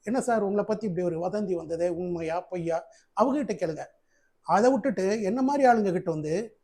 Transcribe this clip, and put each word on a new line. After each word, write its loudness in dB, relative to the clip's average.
"என்ன -2
சார், 0
உங்களை 0
பத்தி -2
இப்படி -2
ஒரு -2
வதந்தி -2
வந்ததே, -2
உண்மையா -4
பொய்யா?" -4
அவங்ககிட்ட 0
கேளுங்க. -6
அதை 4
விட்டுட்டு 0
என்ன 0
மாதிரி 4
ஆளுங்க 4
கிட்ட -2
வந்து -4